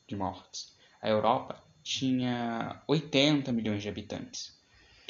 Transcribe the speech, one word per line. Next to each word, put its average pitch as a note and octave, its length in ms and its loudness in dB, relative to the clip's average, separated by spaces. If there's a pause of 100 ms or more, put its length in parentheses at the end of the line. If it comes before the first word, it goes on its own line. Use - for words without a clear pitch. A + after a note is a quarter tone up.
de G#2+ 80 -8
mortes. - 580 -8 (280)
A A2 80 -2
Europa A2 520 2 (220)
tinha A#2+ 1040 -2
oitenta C#3+ 640 4
milhões G#2+ 320 0
de G#2 60 -6
habitantes. - 640 -8 (540)